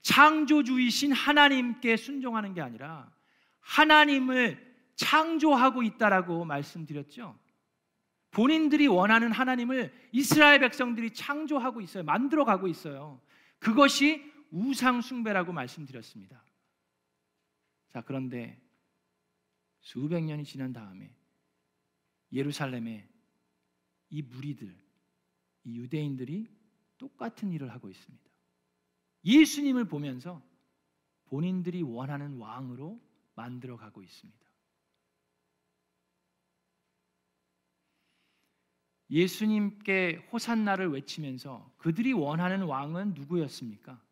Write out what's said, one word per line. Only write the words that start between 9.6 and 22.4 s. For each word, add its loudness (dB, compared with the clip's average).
이스라엘 6
백성들이 -2
창조하고 -6
있어요. -10
만들어가고 2
있어요. -10
그것이 2
우상 0
숭배라고 -4
말씀드렸습니다. -14
자, -10
그런데 -10
수백 -6
년이 -8
지난 -10
다음에 -18
예루살렘에 -8